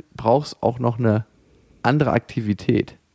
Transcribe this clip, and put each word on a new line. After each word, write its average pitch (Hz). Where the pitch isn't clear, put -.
braucht's 127
auch 117
noch 120
eine 110
andere 135
Aktivität -